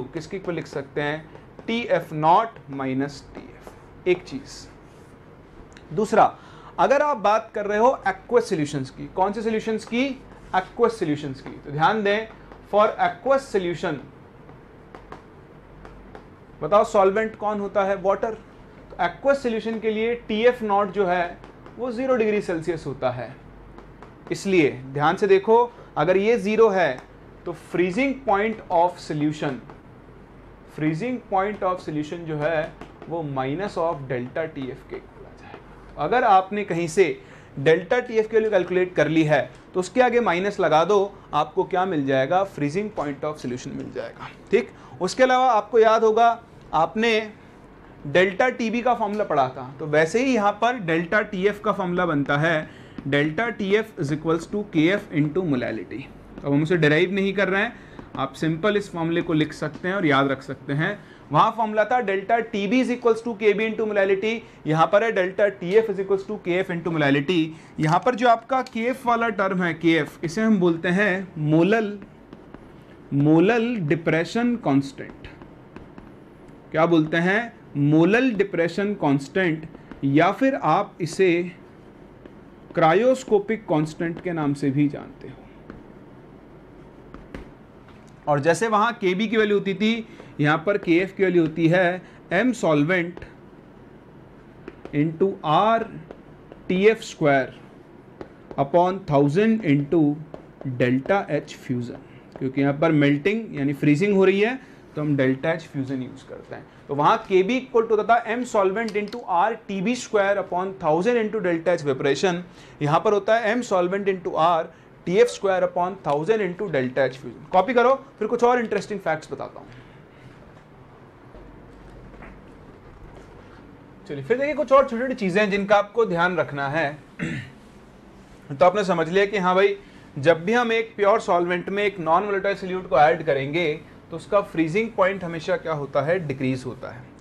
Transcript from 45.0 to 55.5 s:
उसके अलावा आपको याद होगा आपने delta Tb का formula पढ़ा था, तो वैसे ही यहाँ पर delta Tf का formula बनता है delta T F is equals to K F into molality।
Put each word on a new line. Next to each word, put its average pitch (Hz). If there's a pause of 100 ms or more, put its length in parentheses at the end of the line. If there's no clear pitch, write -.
उसके 180
अलावा 254
आपको 214
याद 220
होगा 226 (460)
आपने 214 (760)
delta 185
Tb 233
का 240
formula 208
पढ़ा 143
था, 131
तो 160
वैसे 160
ही 269
यहाँ 208 (100)
पर 247
delta 170
Tf 202
का 214
formula 180
बनता 143
है 156 (400)
delta 151 (140)
T 202
F 220
is 143
equals 160
to 208 (100)
K 156
F 202
into 151
molality। 120 (420)